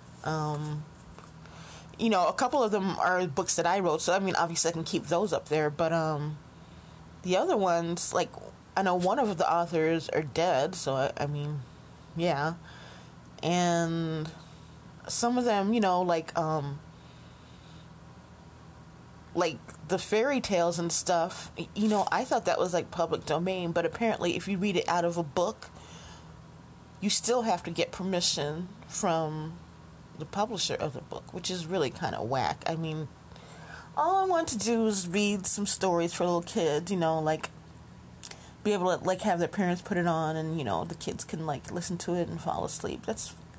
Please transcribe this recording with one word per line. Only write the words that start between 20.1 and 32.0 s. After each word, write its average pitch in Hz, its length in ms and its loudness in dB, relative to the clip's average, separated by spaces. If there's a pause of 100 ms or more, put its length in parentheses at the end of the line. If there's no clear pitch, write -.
tales 170 360 2
and 170 140 0
stuff, - 640 0
y-, 160 160 -8
you 208 140 2
know, 208 240 4
I 214 140 2
thought 233 180 2
that 175 160 2
was, 175 140 2
like, 160 180 0
public 160 340 0
domain, 175 460 0
but 170 140 2
apparently 185 500 0
if 170 100 -4
you 196 120 0
read 190 180 2
it - 140 0
out 170 160 4
of 170 120 0
a 175 60 0
book, 180 460 -2 (1300)
you 202 100 0
still 240 340 2
have 190 200 2
to 175 80 -6
get 165 220 0
permission 175 760 0 (220)
from 160 640 0 (680)
the 151 60 -8
publisher 202 500 -2
of - 160 -2
the 127 100 -10
book, - 320 -12
which 180 160 -6
is 180 160 -4
really 160 260 0
kinda - 300 -4